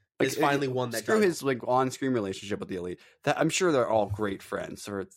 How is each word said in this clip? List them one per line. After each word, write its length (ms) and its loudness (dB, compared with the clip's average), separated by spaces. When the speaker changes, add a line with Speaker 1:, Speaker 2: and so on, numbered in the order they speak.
Speaker 1:
Like, 100 4
Speaker 2:
has 80 -4
finally 300 2
Speaker 1:
uh, 40 -2
Speaker 2:
won 200 -2
that 120 -6
Speaker 1:
screw 120 2
Speaker 2:
title. 140 6
Speaker 1:
his, 120 -4
like, 260 0
on-screen 440 2
relationship 480 -2
with 100 -10
the 60 -6
Elite. 240 -8
That, 160 0
I'm 100 2
sure 220 2
they're 180 4
all 180 2
great 360 -4
friends 420 -10
for 200 -6